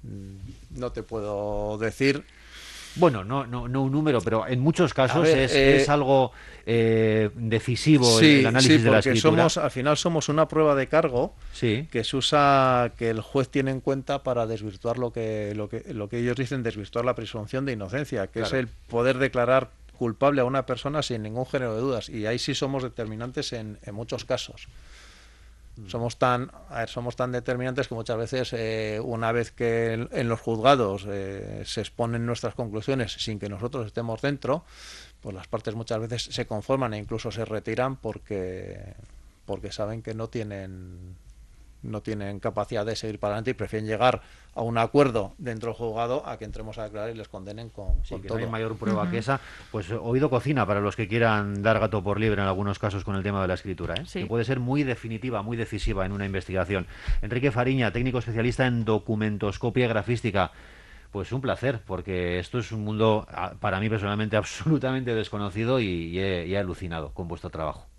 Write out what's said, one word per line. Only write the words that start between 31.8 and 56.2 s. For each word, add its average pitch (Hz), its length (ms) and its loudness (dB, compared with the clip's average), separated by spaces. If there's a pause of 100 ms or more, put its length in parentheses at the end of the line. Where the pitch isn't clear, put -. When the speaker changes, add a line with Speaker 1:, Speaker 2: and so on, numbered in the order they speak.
Speaker 1:
exponen 117 460 -4
nuestras 117 280 -4
conclusiones 113 580 -4
sin 110 260 -6
que 101 100 -8
nosotros 113 380 -6
estemos 113 340 -6
dentro, 143 440 -2 (580)
pues 104 120 -10
las 92 120 -14
partes 110 280 -4
muchas 113 260 -4
veces 113 240 -6
se - 220 -6
conforman 120 460 -2
e 107 60 -6
incluso 110 320 -6
se 104 160 -6
retiran 113 500 -2
porque, 95 960 -8 (540)
porque 98 260 -8
saben 110 300 -6
que 113 100 -10
no 110 160 -6
tienen, 92 880 -10 (680)
no 110 200 -8
tienen 101 360 -6
capacidad 104 460 -4
de 110 100 -4
seguir 107 240 -8
para 104 160 -2
adelante 113 180 -4
y - 20 -4
prefieren 107 340 -6
llegar 110 320 2 (340)
a - 60 -6
un 117 160 -2
acuerdo 117 640 4
dentro 117 320 -8
del 110 80 -10
juzgado 117 500 -2
a 117 100 -10
que 113 60 -12
entremos 107 320 -12
a 113 80 -8
declarar 107 260 -8
y 117 40 -10
les 110 140 -12
condenen 107 420 -12
con, - 240 0 (100)
Speaker 2:
Sí, - 60 -8
Speaker 1:
con - 120 -8
Speaker 2:
que 98 60 -12
Speaker 1:
todo. 113 100 -2
Speaker 2:
no 117 60 -2
hay 113 60 -4
mayor 110 260 -4
prueba 104 280 0
Speaker 3:
Ujú. 90 80 0
Speaker 2:
que 117 60 0
esa. 131 220 0 (300)
Pues, 98 180 -6
eh, 104 60 -4
oído 120 340 2
cocina 123 380 2
para 101 140 2
los 101 140 0
que 110 140 -4
quieran 104 540 2
dar 110 180 4
gato 104 240 0
por 101 160 0
liebre 107 220 2
en 98 60 2
algunos 98 300 0
casos 98 240 -2
con 101 140 -4
el 98 60 -2
tema 101 180 0
de 95 80 0
la 92 60 2
escritura, 87 400 -6
¿eh? 90 120 -6
Speaker 3:
Sí. - 140 -8
Speaker 2:
Que - 60 -4
puede 117 180 0
ser 127 160 0
muy 131 240 0
definitiva, 113 560 -4
muy 113 160 -4
decisiva 104 480 -2
en 95 80 -2
una 101 140 -2